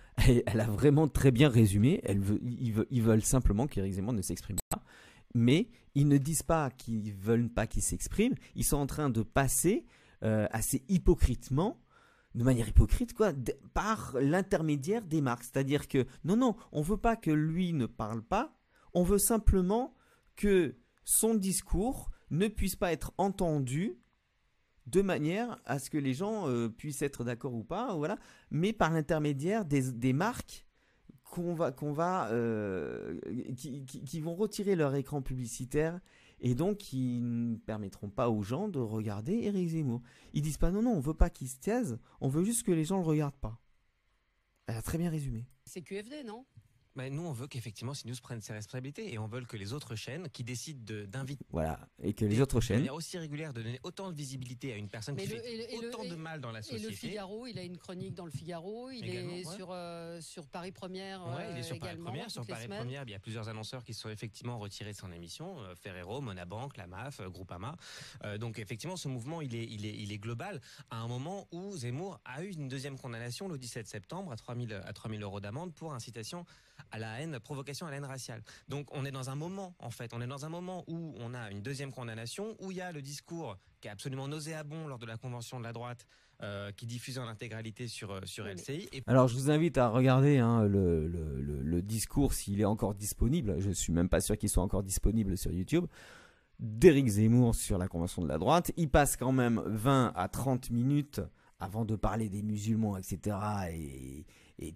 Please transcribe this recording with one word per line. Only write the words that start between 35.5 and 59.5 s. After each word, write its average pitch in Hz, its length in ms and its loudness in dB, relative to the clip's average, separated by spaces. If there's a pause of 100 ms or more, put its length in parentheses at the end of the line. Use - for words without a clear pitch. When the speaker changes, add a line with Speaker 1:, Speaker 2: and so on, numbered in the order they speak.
Speaker 1:
et 123 140 2
donc 185 220 0
qui 127 460 -2
ne 117 340 -2
permettront 104 540 -8
pas 120 180 0
aux 107 140 2
gens 139 260 -2
de 160 100 -4
regarder 107 540 -2
Éric 202 380 0
Zemmour. 139 320 0 (320)
Ils 143 80 2
disent 151 160 -2
pas, 170 120 6
non, 208 120 2
non, 247 100 4
on 165 80 2
veut 147 140 -2
pas 175 160 6
qu'il 131 180 -10
se - 80 -12
taise, 196 420 -2 (220)
on 135 80 0
veut 156 160 2
juste 233 200 0
que 185 80 2
les 160 120 2
gens 190 140 0
le 180 60 0
regardent 151 360 0
pas. 110 180 -6 (1080)
Elle 113 100 -4
a 110 60 -6
très - 160 -4
bien 170 120 0
résumé. 131 360 -4 (180)
Speaker 2:
C'est - 180 -14
Q 196 200 -8
F 220 60 -18
D, 294 160 -12
non ? 233 200 -12 (520)
Speaker 3:
Mais 131 140 -8
nous, 147 120 -6
on 170 100 -6
veut 123 160 -8
qu'effectivement 123 440 -8
CNews 127 300 -8
prenne 117 180 -10
ses 110 120 -12
responsabilités 131 600 -10
et 110 60 -6
on 110 80 -4
veut 123 180 -8
que 120 120 -12
les 98 160 -8
autres 139 240 -8
chaînes 143 320 -8
qui 120 160 -10
décident 127 400 -8
de, 104 220 -8
d'inviter 131 440 -10
Speaker 1:
Voilà, 80 380 -4 (120)
et 101 140 -2
que 113 100 0
les 104 120 4
Speaker 3:
de 131 60 6
Speaker 1:
autres 131 180 4
chaînes - 160 2
Speaker 3:
manière 147 180 0
aussi 165 240 -10
régulière 151 340 -8
de 117 100 -10
donner 120 200 -6
autant 185 300 -10
de 151 40 -10
visibilité 127 560 -8
à 104 40 -8
une 104 120 -8
personne 120 280 -8
Speaker 2:
Mais 196 80 -6
Speaker 3:
qui 208 100 -6
Speaker 2:
le, 233 60 -8
Speaker 3:
fait 233 140 -10
Speaker 2:
et - 20 -8
le, 233 160 -10
et 233 80 -8
le, 233 80 -6
Speaker 3:
autant 226 160 -8
Speaker 2:
et, 190 40 -8
Speaker 3:
de 170 60 -8
mal 160 260 -8
dans 120 120 -8
la 110 80 -8
Speaker 2:
et - 20 -10
Speaker 3:
société. 220 240 -8
Speaker 2:
le 220 60 -8
Figaro, 208 560 -8
il 190 100 -10
a 180 60 -8
une 180 140 -12
chronique 185 360 -10
dans 175 120 -10
le 156 40 -12
Figaro, 175 640 -10
il 240 160 -12
Speaker 3:
Également, 180 240 -8
Speaker 2:
est 180 120 -8
Speaker 3:
ouais. 175 120 -10